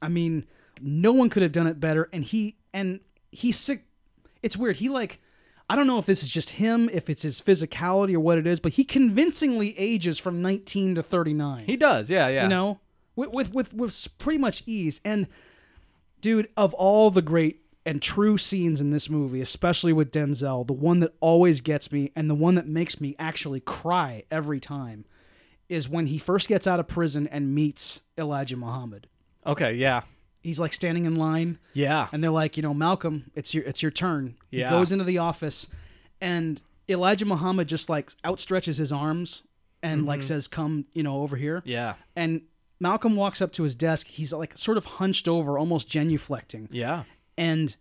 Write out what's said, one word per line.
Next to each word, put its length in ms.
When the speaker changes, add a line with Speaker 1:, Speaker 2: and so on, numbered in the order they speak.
Speaker 1:
I 80
mean, 360
no 320
one 160
could 140
have 100
done 140
it 120
better. 320
And 120
he, 340
and 260
he 220
sick, 320
it's 140
weird. 200
He, 120
like, 300
I 80
don't 120
know 100
if 80
this 160
is 80
just 220
him, 420
if 160
it's 140
his 180
physicality 720
or 60
what 180
it 80
is, 140
but 140
he 100
convincingly 960
ages 400
from 240
nineteen 500
to 80
thirty-nine. 640
Speaker 2:
He 100
does, 360
yeah, 160
yeah. 160
Speaker 1:
You 60
know, 300
with, 160
with, 200
with, 220
with 160
s-, 180
pretty 300
much 300
ease. 360
And, 240
dude, 340
of 200
all 360
the 120
great 380
and 160
true 360
scenes 440
in 100
this 180
movie, 320
especially 520
with 180
Denzel, 540
the 80
one 260
that 200
always 420
gets 300
me 240
and 140
the 60
one 200
that 120
makes 340
me 180
actually 400
cry 720
every 280
time 460
is 200
when 180
he 100
first 300
gets 200
out 120
of 80
prison 400
and 280
meets 460
Elijah 400
Muhammad. 500
Speaker 2:
Okay, 280
yeah. 280
Speaker 1:
He's, 180
like, 140
standing 320
in 100
line. 420
Speaker 2:
Yeah. 380
Speaker 1:
And 120
they're 60
like, 260
you 60
know, 140
"Malcolm, 580
it's 220
your, 80
it's 180
your 80
turn." 460
He 80
Speaker 2:
Yeah. 100
Speaker 1:
goes 220
into 120
the 140
office 500
and 400
Elijah 380
Muhammad 420
just, 220
like, 220
outstretches 540
his 140
arms 500
and, 240
like, 140
Speaker 2:
Mm-hmm. 80
Speaker 1:
says, 200
"Come, 460
you 80
know, 220
over 120
here." 300
Speaker 2:
Yeah. 300
Speaker 1:
And 260
Malcolm 360
walks 260
up 120
to 100
his 100
desk. 320
He's, 280
like, 220
sort 220
of 80
hunched 420
over, 300
almost 320
genuflecting. 800
Speaker 2:
Yeah. 360
Speaker 1:
And 420